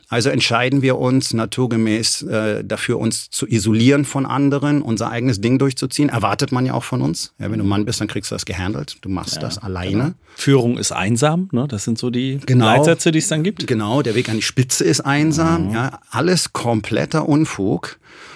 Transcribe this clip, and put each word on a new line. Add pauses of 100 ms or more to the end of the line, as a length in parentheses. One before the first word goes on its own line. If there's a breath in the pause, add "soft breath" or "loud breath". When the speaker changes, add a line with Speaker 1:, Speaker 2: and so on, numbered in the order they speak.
Speaker 1:
Also
entscheiden
wir
uns
naturgemäß,
äh,
dafür,
uns
zu
isolieren
von
anderen,
unser
eigenes
Ding
durchzuziehen.
Erwartet
man
ja
auch
von
uns.
Ja,
wenn
du
Mann
bist,
dann
kriegst
du
das
gehandelt.
Du
machst
Speaker 2:
Ja,
Speaker 1:
das
alleine.
Speaker 2:
genau. (220 soft breath)
Führung
ist
einsam,
ne?
Das
sind
so
die
Speaker 1:
Genau.
Speaker 2:
Leitsätze,
die
es
dann
gibt.
Speaker 1:
Genau,
der
Weg
an
die
Spitze
ist
einsam.
Speaker 2:
Mhm.
Speaker 1:
Ja, (100)
alles
kompletter
Unfug. (380 loud breath)